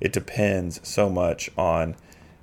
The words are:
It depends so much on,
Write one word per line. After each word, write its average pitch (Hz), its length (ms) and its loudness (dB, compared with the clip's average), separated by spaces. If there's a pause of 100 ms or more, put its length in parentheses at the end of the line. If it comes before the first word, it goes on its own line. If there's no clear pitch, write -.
It - 120 0
depends 95 720 0
so 104 260 2
much 90 480 0
on, 82 400 0 (460)